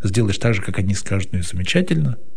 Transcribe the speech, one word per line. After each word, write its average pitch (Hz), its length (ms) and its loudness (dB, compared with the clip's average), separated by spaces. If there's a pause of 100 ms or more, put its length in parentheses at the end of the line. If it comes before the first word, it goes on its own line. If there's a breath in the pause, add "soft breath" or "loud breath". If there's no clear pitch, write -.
сделаешь 101 340 2
так 120 160 2
же, 98 80 0
как - 180 -4
они 98 140 0
скажут, 95 380 -2
ну 92 80 0
и - 20 -2
замечательно. 139 760 0 (200)